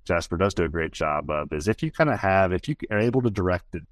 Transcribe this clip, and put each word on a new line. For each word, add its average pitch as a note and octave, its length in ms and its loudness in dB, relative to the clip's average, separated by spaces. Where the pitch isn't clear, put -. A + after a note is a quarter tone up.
Jasper E2+ 340 -2
does F#2+ 160 2
do F2 100 0
a D#2+ 60 0
great D#2+ 240 -2
job D2+ 360 -2
of D2+ 220 -4
is D2+ 160 -2
if A2 160 -2
you D#3 80 -4
kinda D3 260 0
have, F#2+ 360 2
if F2+ 140 -4
you D3+ 80 -4
are G#2 100 0
able A#2+ 220 2
to A#2+ 80 0
direct F#2 460 -2
it, D#2+ 160 -10